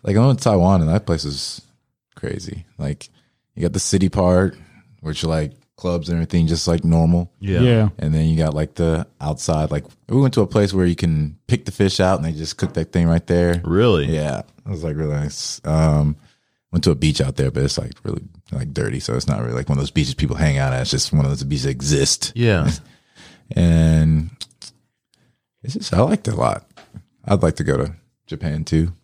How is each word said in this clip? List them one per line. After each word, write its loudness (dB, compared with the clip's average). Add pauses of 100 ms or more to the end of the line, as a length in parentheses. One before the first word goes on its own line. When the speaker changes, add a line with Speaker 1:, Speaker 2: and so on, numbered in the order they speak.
Speaker 1:
Like, 0
I 6
went 4
to -10
Taiwan, 4
and 2
that 0
place -2
is -10 (540)
crazy. -10 (100)
Like, -8 (480)
you -4
got 0
the -2
city 2
part, 4 (460)
which, -6
like, -2 (240)
clubs -4
and 0
everything, 0
just, -2
like, 0
normal. 2
Speaker 2:
Yeah. 0
Speaker 3:
Yeah. 4 (100)
Speaker 1:
And -2
then 2
you 2
got, 0
like, -4
the 0 (160)
outside. -2
Like, -4 (260)
we 2
went 2
to 2
a 2
place 2
where 2
you 2
can -2
pick 0
the -8
fish 0
out, 4
and -2
they -2
just -10
cook -4
that -4
thing 2
right 0
there. 2
Speaker 2:
Really? 2 (100)
Speaker 1:
Yeah. -4
It -18
was, -8
like, -4
really -4
nice. -8
Um, 2 (560)
went 0
to 6
a 4
beach 0
out -4
there, 0
but -2
it's, -2
like, -8 (120)
really, -6 (300)
like, -6
dirty. -4
So -6
it's -4
not -2
really, -6
like, -6
one 2
of -2
those -4
beaches -2
people -4
hang 2
out -2
at. -4
It's -4
just -2
one 2
of 0
those -4
beaches -4
that -2
exist. -2
Speaker 2:
Yeah. 2
Speaker 1:
<laughs> -14 (760)
And 4 (1300)
it's -10
just, -8
I 2
liked 0
it -2
a -4
lot. -2 (600)
I'd 2
like 2
to -4
go 0
to -4 (320)
Japan, -6
too. 0 (120)